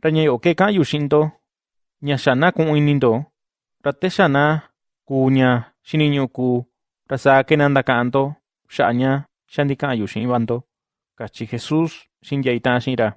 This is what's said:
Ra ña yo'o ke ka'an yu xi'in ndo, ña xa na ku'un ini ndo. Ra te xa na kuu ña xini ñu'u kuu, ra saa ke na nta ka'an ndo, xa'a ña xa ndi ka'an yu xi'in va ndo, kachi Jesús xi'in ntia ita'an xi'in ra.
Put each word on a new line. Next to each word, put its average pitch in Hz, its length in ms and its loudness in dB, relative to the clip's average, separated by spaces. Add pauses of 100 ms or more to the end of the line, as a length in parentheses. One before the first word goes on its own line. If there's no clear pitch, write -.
Ra 160 60 2
ña 156 140 0
yo'o 127 160 0
ke 175 160 0
ka'an 202 180 0
yu 185 100 2
xi'in 147 220 -4
ndo, 151 160 2 (800)
ña 143 160 -4
xa 139 160 0
na 143 180 2
ku'un 156 260 0
ini 147 180 2
ndo. 131 160 2 (720)
Ra 143 80 -2
te 185 160 -4
xa 185 180 2
na 143 160 2 (680)
kuu 131 200 0
ña 131 200 2 (320)
xini 156 280 -2
ñu'u 139 180 -2
kuu, 127 300 -2 (520)
ra 135 80 -4
saa 135 260 4
ke 160 120 0
na 147 120 2
nta 139 160 2
ka'an 123 240 0
ndo, 135 160 0 (480)
xa'a 117 220 0
ña 127 180 0 (380)
xa - 140 -6
ndi 139 120 -2
ka'an 135 240 -4
yu 104 80 -4
xi'in 110 220 -6
va 123 100 0
ndo, 117 180 -2 (600)
kachi 113 260 -12
Jesús 156 460 -4 (300)
xi'in 139 180 -6
ntia 127 140 0
ita'an 123 280 0
xi'in 127 160 -4
ra. 113 200 2